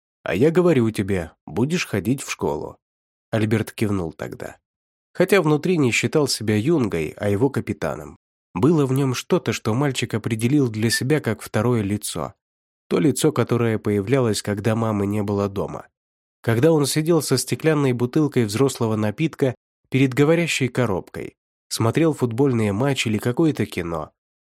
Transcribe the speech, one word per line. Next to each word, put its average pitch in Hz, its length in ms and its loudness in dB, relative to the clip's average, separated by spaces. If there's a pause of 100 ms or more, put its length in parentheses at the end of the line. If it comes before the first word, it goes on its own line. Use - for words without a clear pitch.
(220)
А - 120 -4
я 131 160 4
говорю 160 400 4
тебе, 95 420 -4 (120)
будешь 127 420 -2
ходить 107 360 -2
в - 80 -12
школу". - 480 -6 (520)
Альберт 110 420 0
кивнул 98 400 -4
тогда. - 460 -12 (540)
Хотя 185 300 4
внутри 151 340 2
не 135 140 4
считал 131 380 0
себя 107 280 0
юнгой, 107 600 0
а 101 140 -2
его 104 200 2
капитаном. 78 640 -6 (380)
Было 165 320 4
в 127 60 -2
нем 135 220 0
что-то, - 380 -2
что 107 220 -4
мальчик 131 400 -2
определил 117 540 0
для 110 220 0
себя 139 300 0
как 113 220 -4
второе 117 400 0
лицо. 98 520 -4 (540)
То 180 120 0
лицо, 151 320 2
которое 117 460 0
появлялось, 107 600 0
когда 104 360 -2
мамы 110 300 0
не 104 180 -2
было 101 240 0
дома. 90 400 -8 (540)
Когда 117 280 4
он 147 160 2
сидел 156 360 2
со 131 160 0
стеклянной 147 540 0
бутылкой 127 520 0
взрослого 113 500 0
напитка 113 640 -2 (320)
перед 131 260 2
говорящей 143 540 2
коробкой, - 680 -4 (320)
смотрел 147 440 0
футбольные 117 600 0
матчи 127 360 -2
или 107 100 0
какое-то 123 480 0
кино, 85 460 -8 (300)